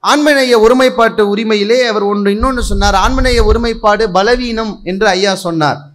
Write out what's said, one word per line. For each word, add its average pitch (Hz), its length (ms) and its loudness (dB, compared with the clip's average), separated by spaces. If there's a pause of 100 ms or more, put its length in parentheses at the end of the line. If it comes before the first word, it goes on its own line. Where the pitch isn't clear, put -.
ஆண்மநேய 269 560 2
ஒருமைப்பாட்டு 226 680 2
உரிமையிலே 214 580 0
அவர் 214 180 -2
ஒன்று 202 280 -2
இன்னொன்னு 240 300 -2
சொன்னார். 196 340 0
ஆண்மநேய 247 480 0
ஒருமைப்பாடு 220 680 0
பலவீனம் 226 600 -2 (120)
என்று 190 240 -4
ஐயா 190 280 0
சொன்னார். 160 440 -4 (160)